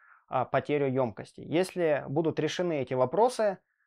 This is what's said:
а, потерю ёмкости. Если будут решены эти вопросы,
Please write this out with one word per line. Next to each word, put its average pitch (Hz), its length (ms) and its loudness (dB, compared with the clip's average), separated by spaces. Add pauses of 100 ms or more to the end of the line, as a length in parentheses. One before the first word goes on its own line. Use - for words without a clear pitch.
(280)
а, 131 160 -2
потерю 143 440 0
ёмкости. 127 520 -4
Если 156 680 0
будут 151 300 0
решены 156 440 -2
эти - 120 -4
вопросы, 190 640 2 (280)